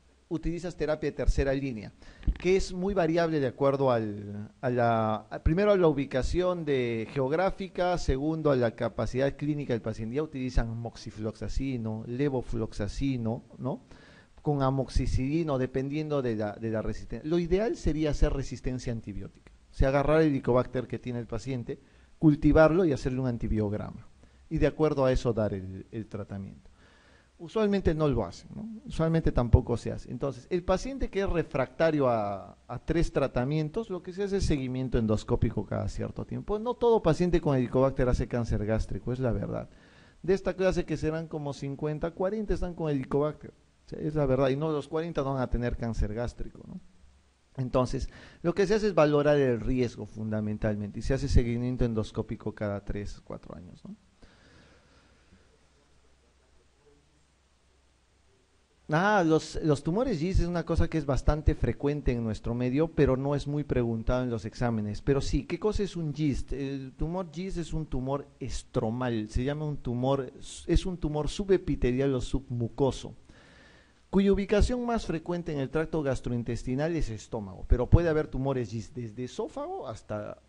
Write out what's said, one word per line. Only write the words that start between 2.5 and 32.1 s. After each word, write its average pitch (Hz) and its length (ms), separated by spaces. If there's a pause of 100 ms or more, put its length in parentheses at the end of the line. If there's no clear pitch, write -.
es 185 160
muy 190 220
variable 165 440
de 139 80
acuerdo 135 460
al, 104 580 (100)
a 131 100
la, 117 440 (160)
a, - 140
primero 190 260
a 202 60
la 180 100
ubicación 156 800
de, 120 480
geográfica, 180 840
segundo 151 520
a 139 60
la 120 180
capacidad 123 600
clínica 147 380
del 110 80
paciente. 113 340
Ya 156 80
utilizan 127 540
moxifloxacino, 110 1300
levofloxacino, 120 1400 (140)
¿no? 135 240 (600)
Con 147 200
amoxicilino, 135 960
dependiendo 139 640
de 123 120
la, 104 200
de 113 160
la 107 120
resistencia. 107 460
Lo 170 100
ideal 190 380
sería 151 340
hacer 143 220
resistencia 127 600
antibiótica, 101 600 (180)
o - 40
sea, 135 160
agarrar 143 320
el 160 60
Helicobacter 127 600
que 117 100
tiene 120 220
el 113 60
paciente, 127 520 (400)
cultivarlo 156 680
y 156 80
hacerle 127 280
un 131 80
antibiograma, 107 800 (420)
y 160 80
de 151 80
acuerdo 139 380
a 131 80
eso 123 200
dar 104 220
el, 95 380
el 113 160
tratamiento. 98 600 (680)
Usualmente 190 560
no 151 140
lo 117 160
hacen, - 300
¿no? - 120 (200)
Usualmente 165 440
tampoco 120 460
se 113 160
hace. - 180
Entonces, 123 380
el 180 140
paciente 226 480
que 190 100
es 196 80
refractario 151 800
a, 101 480 (100)